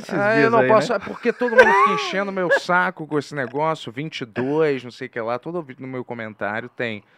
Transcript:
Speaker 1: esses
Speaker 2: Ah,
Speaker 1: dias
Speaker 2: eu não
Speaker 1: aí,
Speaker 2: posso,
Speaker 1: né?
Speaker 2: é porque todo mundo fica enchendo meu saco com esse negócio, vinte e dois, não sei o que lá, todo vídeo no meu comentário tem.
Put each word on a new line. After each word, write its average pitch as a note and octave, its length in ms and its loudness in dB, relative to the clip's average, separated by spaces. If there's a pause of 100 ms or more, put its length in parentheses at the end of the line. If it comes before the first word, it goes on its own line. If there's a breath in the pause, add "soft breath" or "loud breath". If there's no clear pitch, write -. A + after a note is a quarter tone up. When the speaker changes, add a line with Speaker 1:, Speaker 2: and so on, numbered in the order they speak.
Speaker 1:
esses - 60 -8
Speaker 2:
Ah, G3+ 180 0
Speaker 1:
dias - 120 4
Speaker 2:
eu A3+ 60 4
não A#3 100 4
Speaker 1:
aí, B3+ 80 2
Speaker 2:
posso, A3 240 4
Speaker 1:
né? G#3 40 -2
Speaker 2:
é - 20 -2
porque - 340 -4
todo B3 200 -2
mundo A3 200 8
fica G3 220 6
enchendo G3 380 -4
meu F#3 260 0
saco F3+ 480 0
com D3+ 120 -2
esse C#3+ 160 -6
negócio, D3 580 -4
vinte C#3+ 300 -8
e C3 40 -8
dois, C3+ 560 0
não B2 80 -14
sei C3 160 -12
o A#2+ 40 -12
que B2 100 -8
lá, A#2 180 -4
todo E3 240 -8
vídeo C3 200 -16
no C3 60 -10
meu C3 160 -8
comentário A2 640 -6
tem. A2+ 360 -6 (140 soft breath)